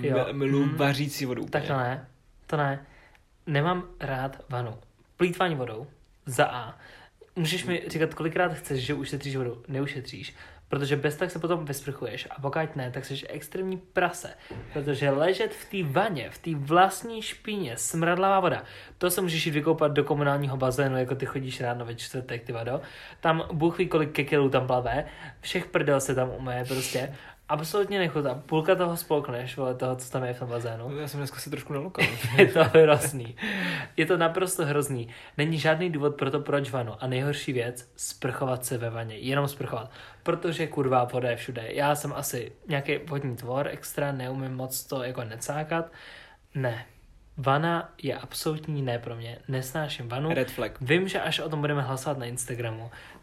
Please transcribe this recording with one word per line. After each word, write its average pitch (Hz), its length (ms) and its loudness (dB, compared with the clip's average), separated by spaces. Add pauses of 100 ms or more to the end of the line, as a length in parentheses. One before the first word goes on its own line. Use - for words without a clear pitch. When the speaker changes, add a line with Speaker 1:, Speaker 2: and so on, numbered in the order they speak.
Speaker 1:
Jo. 131 260 4
Speaker 2:
mi-, - 60 -4
miluji 139 320 4
Speaker 1:
Mhm. 143 120 2
Speaker 2:
vařící 139 480 2
vodu 123 160 -2
úplně. - 100 -8
Speaker 1:
Tak 143 160 0
to 143 100 2
ne. 131 300 -2 (400)
To 160 100 -2
ne. 139 280 0 (600)
Nemám 170 360 2 (160)
rád 135 380 -4 (120)
vanu. 120 280 -4 (400)
Plýtvání 180 380 2
vodou. 123 320 -6 (380)
Za 135 200 4
A. 120 320 -4 (580)
Můžeš 170 280 0
mi 175 240 -2
říkat, 160 260 0
kolikrát 165 400 0
chceš, 135 320 -4
že 147 80 0
ušetříš 135 420 -4
vodu. 120 320 -4
Neušetříš. 139 680 -6 (340)
Protože 143 260 0
bez 143 200 0
tak 180 160 -2
se 170 80 -6
potom 165 260 0
vysprchuješ 131 680 -6
a - 100 -12
pokud 156 340 -2
ne, 127 160 -4
tak 127 140 -6
jsi 135 220 -8
extrémní 185 500 -6
prase. - 520 -2 (440)
Protože 143 360 0
ležet 185 440 4
v - 180 -16
té 202 60 -2 (140)
vaně, 175 380 2
v - 80 -16
té - 180 -8
vlastní 185 680 4
špíně, 202 560 -4
smradlavá 180 600 4
voda, 170 240 2 (340)
to 180 140 2
se 202 100 0
můžeš 160 240 0
jít 165 60 0
vykoupat 151 400 4
do 143 120 4
komunálního 143 540 2
bazénu, 131 400 2
jako 127 180 0
ty 131 100 -4
chodíš 131 360 -4
ráno 120 240 -2
ve 117 100 -8
čtvrtek, 123 480 -8
ty - 80 -8
vado. 120 300 -2 (380)
Tam 160 320 4
Bůh 165 260 2
ví, 185 100 2
kolik 156 240 2
kekelů 143 380 4
tam 127 180 2
plave, 127 380 0 (360)
všech 175 240 -4
prdel 143 360 2
se 135 140 0
tam 127 220 0
umeje 127 280 -4
prostě. 131 500 -2 (340)
Absolutně 190 500 0
nechutná. 143 360 2
Půlka 160 400 2
toho 170 220 0
spolkneš, 131 600 -2
vole, 127 180 0
toho, 127 200 -2
co - 160 -10
tam 131 120 -2
je 123 100 -2
v 123 60 -10
tom 123 100 -6
bazénu. 120 500 -6
Speaker 2:
Já 151 80 -6
jsem 143 120 -6
dneska 139 200 -8
se - 100 -10
trošku 143 240 -8
nalokal. 151 320 -2 (160)
Speaker 1:
<laughs> 123 160 -2
Je - 80 12
to 160 180 8
hrozný. 147 720 6 (600)
Je 160 80 4
to 180 120 4
naprosto 170 480 2
hrozný. 139 420 0 (300)
Není 156 220 2
žádný 160 300 4
důvod 147 260 0
pro 135 160 0
to, 147 80 2
proč 143 320 0
vanu. 117 280 -2
A 131 80 -4
nejhorší 135 460 -2
věc, 123 420 -4
sprchovat 127 680 -2
se 127 120 -2
ve 117 120 -2
vaně. 113 280 -6
Jenom 135 300 0
sprchovat. 123 440 -6 (320)
Protože, 165 440 0
kurva, 131 360 4
voda 123 260 0
je 120 60 2
všude. 117 340 -6
Já 143 260 4
jsem 143 180 -4
asi 127 380 -4 (160)
nějaký 143 300 0
vodní 139 380 -4
tvor, 127 360 -2
extra, 143 400 -4
neumím 131 440 -4
moc 127 280 -6
to 131 200 -4
jako 123 200 -4
necákat. 151 680 -4 (640)
Ne. 120 300 -2 (520)
Vana 156 560 2 (100)
je 135 140 -2
absolutní 156 640 -4
ne 120 180 -2
pro 117 160 -8
mě. 117 220 -10 (100)
Nesnáším 135 600 -4
vanu. 143 240 0
Speaker 2:
Red 131 180 2
flag. - 300 -4
Speaker 1:
Vím, 165 260 4
že 190 140 0
až - 180 0
o 156 100 -4
tom 151 120 -2
budeme 147 200 2
hlasovat 131 360 -2
na 123 80 -6
Instagramu, 117 680 -6 (320)